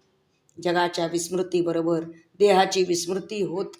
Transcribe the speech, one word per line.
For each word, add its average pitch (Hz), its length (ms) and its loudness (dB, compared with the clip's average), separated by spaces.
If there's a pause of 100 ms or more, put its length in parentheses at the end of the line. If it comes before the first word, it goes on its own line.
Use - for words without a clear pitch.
(640)
जगाच्या 175 420 0
विस्मृतीबरोबर 170 960 0 (360)
देहाची 190 440 4
विस्मृती 180 600 -2
होत 175 220 -4 (140)